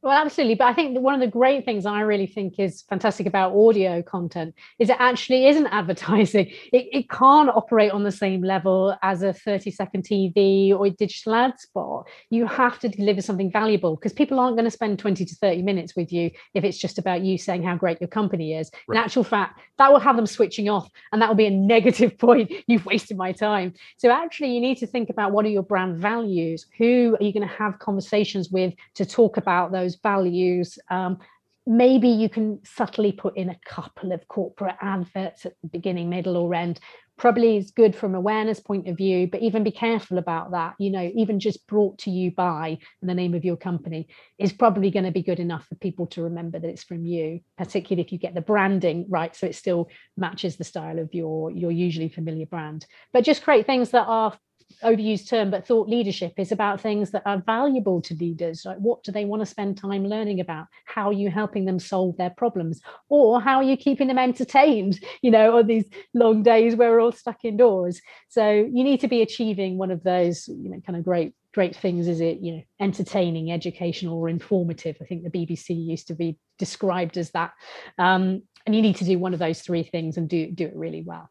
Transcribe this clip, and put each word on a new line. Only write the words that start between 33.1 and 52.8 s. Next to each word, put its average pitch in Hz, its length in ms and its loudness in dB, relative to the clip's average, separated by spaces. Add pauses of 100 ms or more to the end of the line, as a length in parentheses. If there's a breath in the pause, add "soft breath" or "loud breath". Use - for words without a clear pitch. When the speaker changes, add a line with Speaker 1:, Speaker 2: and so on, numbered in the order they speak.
Speaker 1:
put - 240 -6
in 185 120 -6
a 180 160 -10
couple - 460 -12
of 175 160 -8
corporate 185 540 -6
adverts 190 680 -8
at 175 160 -12
the 165 60 -14
beginning, 175 420 -6
middle, 180 260 -4
or 175 160 -2
end. 175 280 -4 (360 loud breath)
Probably 233 420 4
is 196 120 -6
good 214 240 4
from 190 220 -4
awareness 214 420 -2
point 190 300 -6
of 175 80 -6
view, 185 320 0
but - 120 -6
even 220 220 0
be 208 80 0
careful 220 480 -2
about 165 320 -6
that. 175 300 -6
You 196 100 -2
know, 185 240 -4
even 220 240 0
just 196 300 -4
"brought 208 300 0
to - 120 -8
you 180 220 -2
by" 160 440 -4 (260 soft breath)
in 185 40 -8
the 180 80 -4
name 180 200 -2
of 165 100 -6
your 175 120 -2
company 170 520 -8 (280 soft breath)
is 196 160 -2
probably 202 380 2
gonna 185 220 -2
be 180 100 -2
good 175 160 -2
enough 170 300 -6
for 175 80 -16
people 175 320 -8
to 170 160 -10
remember 170 340 -10
that 165 100 -8
it's 165 140 -14
from 170 220 -12
you, 170 340 -6 (180)
particularly 175 480 -6
if - 60 -12
you 180 80 -8
get 175 160 -8
the 170 60 -6
branding 185 680 0
right, 170 280 -6
so 190 100 -8
it 170 80 -6
still 170 340 -4 (280 soft breath)
matches 185 400 -8
the 165 80 -12
style 160 340 -10
of 160 160 -10
your, 160 380 -6
your 170 180 -6
usually 165 380 -2
familiar 160 380 -8
brand. 156 380 -12 (280 soft breath)